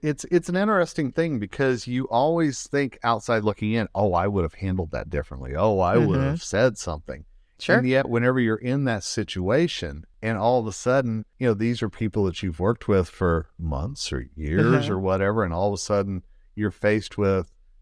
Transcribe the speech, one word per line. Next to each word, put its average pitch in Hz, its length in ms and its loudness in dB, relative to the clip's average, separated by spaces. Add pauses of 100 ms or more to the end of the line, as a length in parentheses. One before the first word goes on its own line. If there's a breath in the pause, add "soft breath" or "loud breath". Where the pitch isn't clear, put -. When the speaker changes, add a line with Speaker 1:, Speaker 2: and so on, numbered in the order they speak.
Speaker 1:
it's, 151 260 -2
it's 175 180 2
an 175 80 -2
interesting 185 560 0
thing 165 280 -2
because 127 480 -2
you 127 220 -2
always 151 580 0
think 143 360 -2
outside 113 420 0
looking 107 260 0
in, 110 240 0
"Oh, 98 180 2
I 87 140 2
would 98 160 0
have 80 120 -4
handled 92 360 -4
that 58 180 -6
differently. 67 460 -6
Oh, 98 240 2
I 92 180 4
would - 220 2
Speaker 2:
Mm-hmm. 135 80 0
Speaker 1:
have 160 160 -4
said 113 340 0
something." 76 460 -8 (340)
Speaker 2:
Sure. - 200 2
Speaker 1:
And 127 100 2
yet, 131 220 2
whenever 120 300 2
you're 110 180 2
in 127 260 -2
that 113 220 0
situation 95 1000 -2 (160)
and 113 160 -2
all 120 220 2
of 110 80 -4
a 107 60 -6
sudden, 123 520 0 (140)
you 127 80 0
know, 113 60 6
these 113 280 0
are 110 80 0
people 107 360 -2
that 90 180 -2
you've 87 160 -4
worked 104 300 0
with 95 180 4
for 82 400 0 (100)
months 78 540 -6
or 64 240 -6
years 101 480 2
Speaker 2:
Mm-hmm. 113 80 -2
Speaker 1:
or 95 80 -2
whatever, 98 460 2
and 87 80 -2
all 92 160 0
of 101 40 -2
a 101 40 -4
sudden 98 440 -2 (320)
you're 104 160 -2
faced 107 480 0
with, 98 340 0 (300)